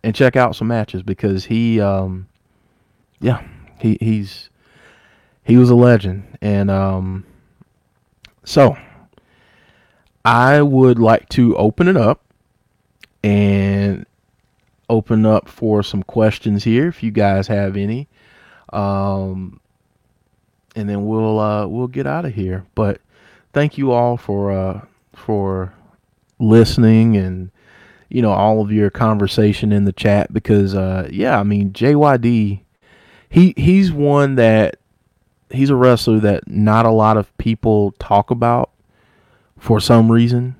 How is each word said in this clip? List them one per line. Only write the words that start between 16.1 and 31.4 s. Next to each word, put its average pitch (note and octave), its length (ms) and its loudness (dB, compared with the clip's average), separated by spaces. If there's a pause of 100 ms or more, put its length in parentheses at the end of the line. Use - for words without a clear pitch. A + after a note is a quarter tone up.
here A#2+ 220 0
if - 160 -8
you A2+ 80 -4
guys G2+ 380 -2
have G2+ 280 -4
any. A2 320 -6 (640)
Um, G2 880 -6 (1160)
and G#2 120 -8
then G2+ 160 -6
we'll, A2 360 -2
uh, G#2+ 260 -2
we'll B2 220 -8
get C3+ 180 -8
out D#3+ 180 -6
of C3 80 -10
here. F#2 320 -8 (120)
But G2+ 240 -4 (520)
thank C#3+ 240 -2
you C#3 140 -2
all A#2+ 260 0
for, G2+ 360 -6
uh, F#2+ 300 -6 (320)
for F#2+ 600 -6 (640)
listening A2+ 760 4
and, F#2 340 -6 (580)
you B2+ 140 -2
know, G#2+ 80 2
all G#2 300 0
of G#2 100 -4
your G#2 180 0
conversation G#2 840 0
in G2+ 120 2
the G2 80 0
chat G#2 400 -2
because, G2+ 420 0
uh, F#2 360 -4
yeah, G#2 300 -2